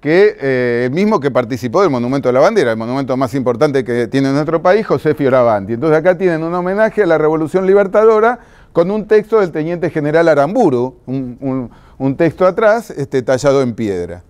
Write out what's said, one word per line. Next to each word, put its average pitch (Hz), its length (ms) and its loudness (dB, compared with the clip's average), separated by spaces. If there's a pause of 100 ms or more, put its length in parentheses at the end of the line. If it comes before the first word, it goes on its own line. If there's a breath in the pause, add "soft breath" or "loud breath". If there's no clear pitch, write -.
que, 180 400 2
eh, 123 440 0
el 127 80 -2
mismo 202 260 0
que 139 140 -2
participó 120 500 -2
del 185 80 2
Monumento 127 380 -2
a 123 40 0
la 123 60 2
Bandera, 165 320 2
el 110 60 -2
monumento 123 400 -4
más 131 180 -4
importante 131 480 0
que 120 240 -2
tiene 135 240 -2
nuestro 151 320 -2
país, 196 240 2
José 151 280 0
Fioravanti. 117 580 2
Entonces 151 260 0
acá 175 180 2
tienen 165 280 -2
un 170 100 -6
homenaje 196 480 -2
a 196 40 2
la 165 120 2
Revolución 160 480 0
Libertadora 214 720 2 (340 soft breath)
con 175 200 0
un 214 160 -6
texto 214 320 2
del 185 100 0
teniente 165 400 -4
general 156 380 2
Aramburu, 143 800 0
un, 127 340 -8
un, 131 300 -6 (280 soft breath)
un 135 180 -2
texto 170 300 0
atrás, 208 440 0
este, 139 320 -4
tallado 135 380 2
en 123 140 -2
piedra. 87 560 -6